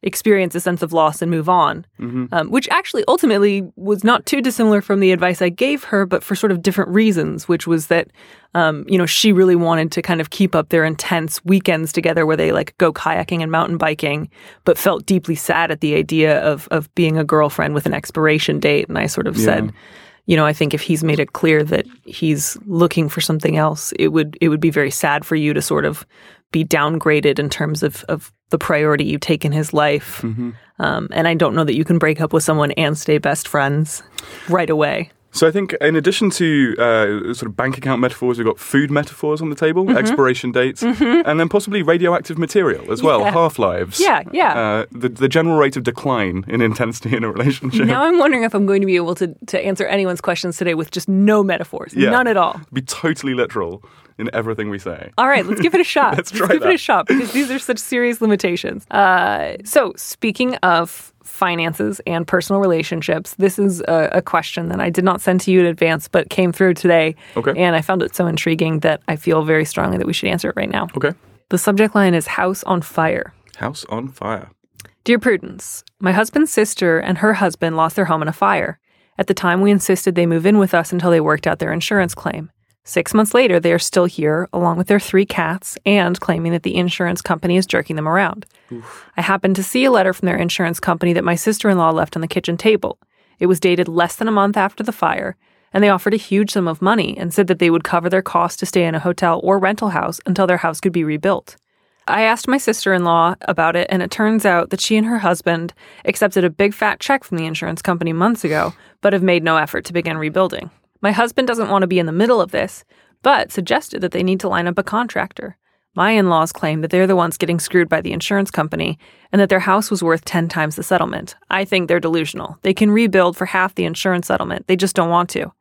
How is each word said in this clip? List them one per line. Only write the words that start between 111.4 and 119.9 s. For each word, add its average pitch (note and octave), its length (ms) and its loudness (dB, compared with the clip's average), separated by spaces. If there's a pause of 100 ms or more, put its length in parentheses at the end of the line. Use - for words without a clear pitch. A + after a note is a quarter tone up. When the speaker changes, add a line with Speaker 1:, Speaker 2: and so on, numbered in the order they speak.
Speaker 1:
doesn't A#3 220 -2
want G3 120 2
to F#3 60 0
be F3+ 100 0
in F3 80 2
the D#3+ 60 -4
middle G#3+ 300 2
of F3+ 100 -2
this, - 320 -6 (400)
but - 280 2
suggested - 500 -2
that F3+ 100 -2
they F#3 100 -2
need F#3 200 0
to E3+ 80 -4
line F3 180 0
up F3 100 -2
a G3 60 -2
contractor. G#3 760 -6 (380)
My G3 160 2
in-laws F3 400 2
claim D#3 300 -4
that E3 100 -4
they're F#3 160 4
the F#3+ 80 4
ones E3+ 220 0
getting E3+ 220 -2
screwed F3 300 0
by - 120 0
the F3 100 -6
insurance G3 400 -2
company D#3+ 480 -4 (320)
and G3+ 100 4
that F#3+ 80 4
their F#3+ 120 4
house G3 280 0
was F3+ 140 -2